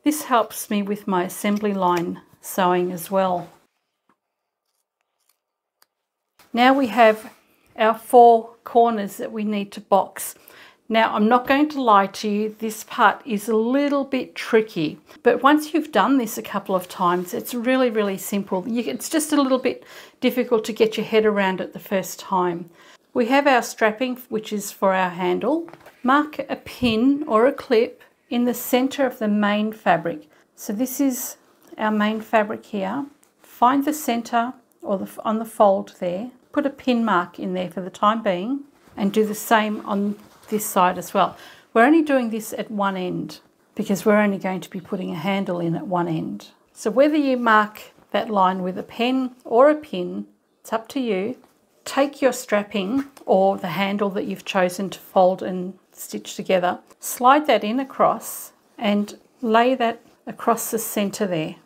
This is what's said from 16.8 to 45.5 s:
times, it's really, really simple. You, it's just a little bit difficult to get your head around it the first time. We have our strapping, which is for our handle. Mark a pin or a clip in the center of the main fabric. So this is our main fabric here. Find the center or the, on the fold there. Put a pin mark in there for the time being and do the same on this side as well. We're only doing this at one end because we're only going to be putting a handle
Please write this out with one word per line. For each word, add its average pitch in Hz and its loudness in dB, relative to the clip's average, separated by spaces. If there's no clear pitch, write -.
times, 180 -2
it's 233 -8
really, 247 0
really 202 -2
simple. 190 -4
You, 233 -4
it's 254 -8
just 311 -2
a 294 2
little 262 2
bit - -4
difficult 240 0
to 233 -6
get 220 0
your 220 -4
head 220 2
around 196 0
it - -10
the 196 -14
first 185 -6
time. 180 -2
We 247 2
have 277 2
our 254 4
strapping, 233 -2
which 214 -8
is 202 -8
for 190 0
our 185 0
handle. 185 -2
Mark 294 0
a 277 -6
pin 254 0
or 226 4
a 277 4
clip - -2
in 240 -2
the 247 -2
center 262 0
of 254 -6
the 214 -2
main 208 0
fabric. 175 -2
So - -10
this 254 -4
is 269 -2
our 214 0
main 214 0
fabric 214 0
here. 214 -6
Find 277 2
the 302 0
center 233 -4
or 202 -4
the, 196 -8
on 220 -2
the 226 -6
fold 202 2
there. 185 -6
Put 285 -2
a 269 0
pin 240 -2
mark 180 0
in 190 -6
there 185 -6
for 190 -10
the 185 -10
time 226 0
being 220 -2
and 202 -2
do 214 2
the 208 -4
same 214 -2
on 202 -4
this 214 -4
side 180 2
as - -14
well. 190 0
We're 233 6
only 320 4
doing 262 0
this 214 -8
at 214 -8
one 196 -2
end 170 -8
because 202 -4
we're 214 4
only 208 2
going 185 -6
to - -18
be 190 -10
putting 185 -8
a 185 -8
handle 190 -4